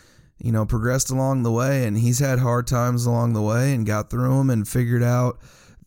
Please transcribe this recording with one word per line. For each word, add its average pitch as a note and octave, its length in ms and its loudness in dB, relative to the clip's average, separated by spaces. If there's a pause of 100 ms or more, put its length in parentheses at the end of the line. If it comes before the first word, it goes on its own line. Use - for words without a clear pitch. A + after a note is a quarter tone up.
(380)
you A#2 140 -2
know, A2 120 0
progressed A#2+ 460 0
along C3 320 0
the A#2 100 0
way, C3 340 0
and G#2+ 120 -2
he's A#2+ 200 2
had C3+ 200 0
hard A#2+ 280 0
times A#2+ 400 0
along A#2 260 2
the G#2+ 100 0
way B2 320 0
and A2 120 -2
got G#2 240 -2
through B2+ 280 0
'em C3+ 120 2
and A2 180 0
figured A#2+ 340 0
out B2 360 0 (480)